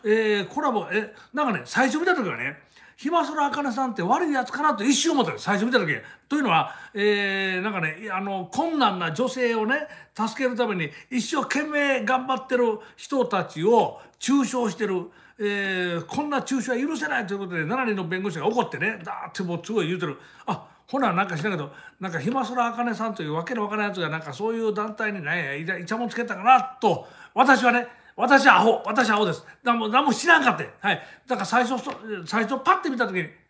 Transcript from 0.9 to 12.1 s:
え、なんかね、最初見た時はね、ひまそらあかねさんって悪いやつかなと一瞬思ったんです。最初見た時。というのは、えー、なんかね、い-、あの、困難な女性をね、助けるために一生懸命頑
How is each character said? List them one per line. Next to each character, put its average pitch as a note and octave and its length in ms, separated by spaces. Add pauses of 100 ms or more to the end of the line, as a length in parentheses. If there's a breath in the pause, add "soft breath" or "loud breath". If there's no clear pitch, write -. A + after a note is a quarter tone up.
え、 G#3+ 200 (200 loud breath)
な D4 100
ん B3+ 100
か D#3+ 60
ね、 B2 60
最 - 220
初 D4+ 120
見 F4 80
た F4+ 80
時 A#3 140
は A#2+ 80
ね、 C3+ 200 (400 loud breath)
ひ D4 140
ま E4+ 140
そ D4 100
ら D4 120
あ C#4+ 40
か C#4+ 140
ね B3+ 80
さ C4 120
ん B3 80
っ - 20
て - 80
悪 D4+ 260
い D4 40
や B3+ 120
つ - 80
か C4+ 100
な D4 120
と G3+ 100
一 C4+ 100
瞬 E4 180
思 C4+ 100
っ - 20
た D#3 80
ん - 20
で - 60
す。 - 60
最 G3 80
初 G3+ 120
見 B3 60
た A#3+ 80
時。 D#3+ 120 (360 loud breath)
と C#4+ 80
い - 20
う C#4+ 60
の G#3 60
は、 D#3+ 220 (220 loud breath)
え G3+ 640
ー、 - 40
な G#3+ 80
ん - 20
か F#3 80
ね、 D#3 200
い-、 A3 120
あ F#3+ 80
の、 F#3+ 320
困 D#4+ 260
難 G3 220
な E3 100
女 A#3 180
性 B3 280
を A3 100
ね、 D4 220 (260 loud breath)
助 A3+ 300
け B3+ 40
る B3 60
た A#3 140
め G3 80
に D3+ 140 (200 loud breath)
一 B3+ 100
生 C#4 220
懸 - 220
命 C#4 400
頑 B3+ 240